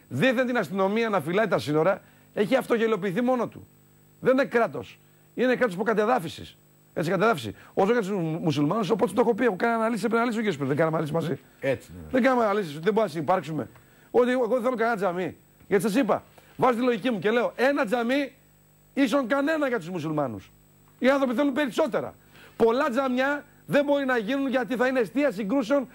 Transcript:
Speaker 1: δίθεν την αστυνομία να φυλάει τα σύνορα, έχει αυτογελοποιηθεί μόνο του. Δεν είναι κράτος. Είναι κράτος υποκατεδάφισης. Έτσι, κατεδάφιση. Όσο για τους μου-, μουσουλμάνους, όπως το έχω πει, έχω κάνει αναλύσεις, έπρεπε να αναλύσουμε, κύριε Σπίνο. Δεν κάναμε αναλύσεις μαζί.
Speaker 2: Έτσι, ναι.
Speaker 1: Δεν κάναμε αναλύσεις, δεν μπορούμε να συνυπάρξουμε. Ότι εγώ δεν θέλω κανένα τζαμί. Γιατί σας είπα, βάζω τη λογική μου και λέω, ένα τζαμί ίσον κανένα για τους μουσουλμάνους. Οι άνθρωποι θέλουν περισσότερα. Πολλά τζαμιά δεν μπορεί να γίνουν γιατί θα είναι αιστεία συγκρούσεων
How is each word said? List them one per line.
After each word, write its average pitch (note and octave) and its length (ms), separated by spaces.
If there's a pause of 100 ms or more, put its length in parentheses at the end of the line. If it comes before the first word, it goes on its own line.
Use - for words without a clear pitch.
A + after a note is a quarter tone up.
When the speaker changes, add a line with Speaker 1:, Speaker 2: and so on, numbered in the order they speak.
Speaker 1:
δίθεν A#3+ 380
την A#3+ 120
αστυνομία G3 520
να F#3+ 120
φυλάει F3 260
τα E3+ 120
σύνορα, D#3 420 (320)
έχει G#3 220
αυτογελοποιηθεί A3 680
μόνο A#3+ 260
του. - 200 (520)
Δεν B3 140
είναι F3+ 120
κράτος. E3+ 540 (360)
Είναι B3 200
κράτος A3 180
υποκατεδάφισης. G#3 840 (360)
Έτσι, E3 180
κατεδάφιση. E3 440 (180)
Όσο G3 180
για A#3+ 100
τους F#3 100
μου-, E3 300
μουσουλμάνους, D#3 480
όπως G3+ 240
το A#3+ 80
έχω A#3 120
πει, A3 100
έχω A#3 120
κάνει A#3 180
αναλύσεις, A3+ 300
έπρεπε A3+ 120
να A#3 60
αναλύσουμε, A#3 220
κύριε G#3 140
Σπίνο. C#3 100
Δεν C#3+ 100
κάναμε D#3+ 200
αναλύσεις D#3 180 (140)
μαζί. C3+ 120 (180)
Speaker 2:
Έτσι, C3 360
ναι. E2 160
Speaker 1:
Δεν B3+ 120
κάναμε B3 200
αναλύσεις, G3+ 300
δεν D#3 100
μπορούμε G#3+ 180
να G#3 60
συνυπάρξουμε. D#3 640 (420)
Ότι B3 200
εγώ B3+ 160
δεν B3 140
θέλω B3+ 140
κανένα A3+ 220
τζαμί. F3 400 (300)
Γιατί F#3 160
σας G3+ 120
είπα, G3+ 280 (340)
βάζω A#3+ 200
τη B3 60
λογική A#3+ 260
μου G#3+ 100
και F#3+ 120
λέω, A3+ 240
ένα C#4 300
τζαμί B3 480 (600)
ίσον C4 340
κανένα C#4+ 400
για A#3+ 120
τους D#3+ 100
μουσουλμάνους. D3 640 (480)
Οι B3 100
άνθρωποι C4+ 240
θέλουν C#4 200
περισσότερα. A3+ 600 (440)
Πολλά A#3+ 320
τζαμιά C4+ 560 (200)
δεν C#4 200
μπορεί C#4+ 200
να B3+ 120
γίνουν C4+ 320
γιατί B3 260
θα B3+ 120
είναι C4 120
αιστεία B3 320
συγκρούσεων A#3 640